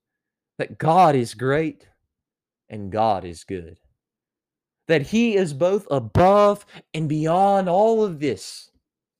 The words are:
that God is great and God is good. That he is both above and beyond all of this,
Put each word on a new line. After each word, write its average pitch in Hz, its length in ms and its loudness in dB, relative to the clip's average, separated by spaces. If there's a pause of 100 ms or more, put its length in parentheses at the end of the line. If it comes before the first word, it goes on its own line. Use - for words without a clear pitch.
(580)
that - 200 -10
God 160 380 4
is 120 180 -2
great 139 540 -4 (800)
and 101 240 -12
God 107 320 -2
is 85 200 -16
good. 87 340 -14 (1120)
That 160 140 2
he 220 340 0
is 160 160 0
both 185 380 -2
above 190 760 2 (300)
and 156 140 -4
beyond 185 600 0
all 214 360 2
of 165 160 -8
this, - 500 -8 (500)